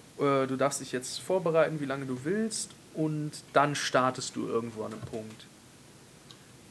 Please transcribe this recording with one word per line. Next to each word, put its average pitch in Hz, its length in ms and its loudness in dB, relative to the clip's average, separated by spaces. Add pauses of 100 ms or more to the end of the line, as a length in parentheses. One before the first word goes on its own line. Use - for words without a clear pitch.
(200)
äh, 139 260 4
du 131 100 -2
darfst 135 260 2
dich 131 100 -10
jetzt 127 300 -4
vorbereiten, 160 580 2
wie 143 60 -2
lange 135 200 -4
du 127 200 -4
willst 214 460 -2 (220)
und 151 380 -2 (220)
dann 147 220 6
startest 127 600 2
du 113 120 -4
irgendwo 110 360 -2
an 110 100 -6
einem 110 80 -10
Punkt. 110 440 -10 (1300)